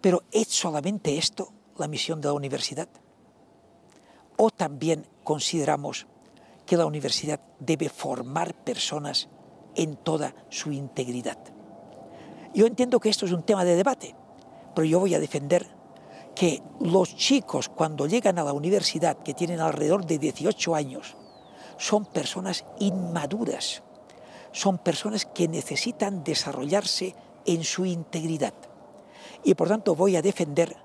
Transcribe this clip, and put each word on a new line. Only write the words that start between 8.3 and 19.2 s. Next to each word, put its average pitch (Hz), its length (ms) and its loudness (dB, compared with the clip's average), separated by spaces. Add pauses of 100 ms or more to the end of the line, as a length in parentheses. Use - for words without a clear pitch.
personas - 760 -4 (480)
en 156 200 0
toda 156 380 -2 (160)
su - 220 -6
integridad? 123 680 -6 (1120)
Yo 214 140 8
entiendo 247 340 2
que - 80 0
esto 208 180 0
es 175 60 0
un 170 120 -2
tema 196 200 2
de 175 120 6
debate, 233 400 0 (580)
pero 160 100 2
yo 160 140 4
voy 185 160 2
a 175 60 2
defender 151 480 0 (680)
que - 280 2 (180)
los 180 360 2
chicos 208 520 2
cuando 156 400 -2
llegan 190 320 2
a 151 40 0
la 143 80 0
universidad, 160 680 2